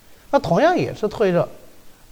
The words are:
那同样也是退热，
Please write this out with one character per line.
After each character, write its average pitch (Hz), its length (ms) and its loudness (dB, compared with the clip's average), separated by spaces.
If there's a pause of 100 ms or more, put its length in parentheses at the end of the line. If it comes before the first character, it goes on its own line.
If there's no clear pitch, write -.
(320)
那 277 60 4
同 208 240 0
样 339 160 4
也 143 160 -2
是 208 140 -4
退 196 240 0
热， 170 180 0 (640)